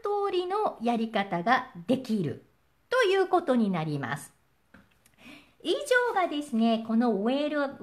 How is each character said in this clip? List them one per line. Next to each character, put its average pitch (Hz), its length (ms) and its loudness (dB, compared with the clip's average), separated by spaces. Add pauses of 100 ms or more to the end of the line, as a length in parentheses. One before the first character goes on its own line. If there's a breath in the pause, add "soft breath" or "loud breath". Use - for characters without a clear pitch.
通 403 300 -2
り 359 140 -2
の 403 340 -2
や 233 160 0
り 226 140 -2
方 196 320 -2
が 233 280 0 (160)
で - 120 2
き 214 240 -4
る - 240 -6 (420)
と 508 140 4
い 381 140 4
う 381 100 4
こ 349 160 2
と 262 120 0
に 226 140 2
な 170 160 -2
り 147 140 -2
ま 135 180 -6
す。 - 160 -14 (1300 loud breath)
以 320 100 -2 (420)
上 - 0 -
が 370 120 0
で 294 140 -4
す 233 160 -4
ね、 226 300 2
こ 226 100 0
の 233 160 4
ウ 196 140 0
ェ 285 200 0
ー 294 40 -4
ル、 302 80 -2
ウ 285 60 0 (180)